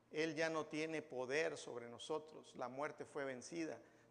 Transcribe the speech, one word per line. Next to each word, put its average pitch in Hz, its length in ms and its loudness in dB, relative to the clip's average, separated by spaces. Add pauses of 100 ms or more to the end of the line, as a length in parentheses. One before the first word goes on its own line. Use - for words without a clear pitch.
(120)
Él 156 240 4
ya 160 120 6
no 156 180 2
tiene 156 360 0
poder 143 540 2
sobre 117 320 -8
nosotros, 151 680 -4
la 127 140 -2
muerte 143 360 -2
fue 143 200 -2
vencida, 135 520 -2 (340)